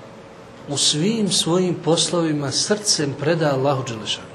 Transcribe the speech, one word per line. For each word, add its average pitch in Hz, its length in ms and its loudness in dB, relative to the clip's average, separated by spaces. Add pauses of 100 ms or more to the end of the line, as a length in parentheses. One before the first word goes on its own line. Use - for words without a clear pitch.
(680)
u 143 80 -4
svim 196 560 2
svojim 180 420 2
poslovima 156 760 2
srcem 151 680 0
preda 156 340 2
Allahu 131 340 2
Đelešanu. 107 460 -6